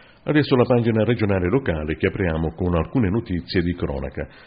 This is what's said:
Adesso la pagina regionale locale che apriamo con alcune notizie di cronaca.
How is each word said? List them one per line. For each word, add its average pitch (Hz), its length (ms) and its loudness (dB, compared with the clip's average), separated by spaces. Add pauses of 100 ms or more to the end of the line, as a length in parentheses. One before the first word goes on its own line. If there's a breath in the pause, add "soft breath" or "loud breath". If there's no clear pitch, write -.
(220 loud breath)
Adesso 147 320 2
la 123 100 6
pagina 113 380 2
regionale 98 460 2
locale 80 480 -2
che 98 120 0
apriamo 82 460 -2
con 90 200 -2
alcune 92 340 0
notizie 90 540 -2
di 85 120 -2
cronaca. 71 540 -6 (180 loud breath)